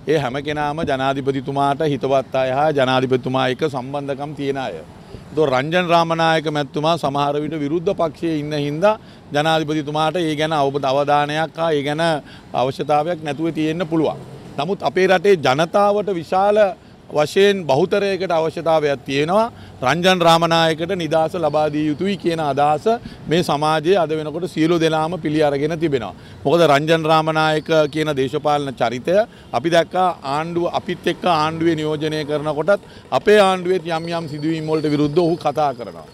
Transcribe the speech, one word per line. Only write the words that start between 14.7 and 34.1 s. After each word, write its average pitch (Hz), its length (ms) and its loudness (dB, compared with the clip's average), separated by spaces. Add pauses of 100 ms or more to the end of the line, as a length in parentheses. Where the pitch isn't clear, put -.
අපේ 180 240 2
රටේ 185 300 4
ජනතාවට 175 760 2
විශාල 190 440 2 (520)
වශයෙන් 196 460 4 (100)
බහුතරයකට 185 680 0
අවශ්‍යතාවයක් 160 720 0
තියෙනවා 160 420 0 (340)
රංජන් 175 400 2
රාමනායකට 165 760 4
නිදහස 160 380 0
ලබා 156 340 0
දිය 151 180 -2
යුතුයි 175 300 -2
කියන 165 240 -2
අදහස 147 440 0 (420)
මේ 165 160 2
සමාජයේ 156 560 2
අද 156 120 0
වෙනකොට 156 380 -4
සියලු 165 320 2
දෙනාම 160 400 0
පිළි 156 220 0
අරගෙන 147 360 0
තිබෙනවා. 135 360 -2 (260)
මොකද 170 240 4
රංජන් 156 400 4
රාමනායක 156 640 2 (220)
කියන 156 260 -2
දේශපාලන 143 580 -2
චරිතය 123 420 0 (340)
අපි 127 200 -2
දැක්කා 175 380 2 (140)
ආණ්ඩුව, 165 500 -4
අපිත් 160 340 -6
එක්ක 175 200 -4
ආණ්ඩුවේ 160 500 0
නියෝජනය 156 480 -4
කරනකොටත් 151 580 -2 (280)
අපේ 208 280 4
ආණ්ඩුවේ 185 420 2 (120)
යම් 165 160 -4
යම් 170 200 -4